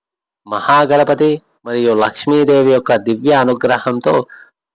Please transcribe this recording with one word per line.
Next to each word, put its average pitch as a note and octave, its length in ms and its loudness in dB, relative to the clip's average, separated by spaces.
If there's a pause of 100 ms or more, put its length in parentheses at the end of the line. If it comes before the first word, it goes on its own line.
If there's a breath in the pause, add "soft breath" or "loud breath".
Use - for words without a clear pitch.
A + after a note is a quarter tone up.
(480)
మహాగణపతి C#3+ 920 0 (240)
మరియు A#2+ 280 0
లక్ష్మీదేవి C3+ 800 2
యొక్క B2 240 2
దివ్య A2+ 380 -2
అనుగ్రహంతో B2+ 920 -2 (480 loud breath)